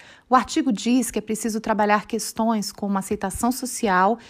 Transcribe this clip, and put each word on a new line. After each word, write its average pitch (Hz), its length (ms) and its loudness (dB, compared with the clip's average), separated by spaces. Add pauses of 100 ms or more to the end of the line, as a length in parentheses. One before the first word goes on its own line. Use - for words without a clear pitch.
(260)
o 247 80 0
artigo 254 380 2
diz 233 380 0
que - 80 -4
é 208 40 -6
preciso 220 380 -4
trabalhar 208 460 2
questões 220 640 -2
como 196 240 -4
aceitação 202 560 -2
social 214 640 2 (120)